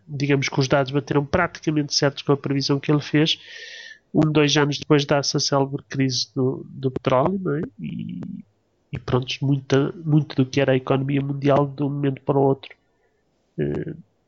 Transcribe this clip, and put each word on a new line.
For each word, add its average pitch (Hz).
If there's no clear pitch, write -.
digamos 139
que -
os 135
dados 135
bateram 143
praticamente 156
certos -
com 147
a 139
previsão 139
que -
ele 147
fez, 151
um, 156
dois 147
anos 143
depois 143
dá-se 143
a 139
célebre 139
crise 135
do, 135
do 135
petróleo, 135
não 165
é? 160
E, -
e 131
pronto, 127
muita, 139
muito 151
do 135
que 131
era 131
a 131
economia 135
mundial, 139
de 139
um 139
momento 139
para 139
o 135
outro, 135
eh, 143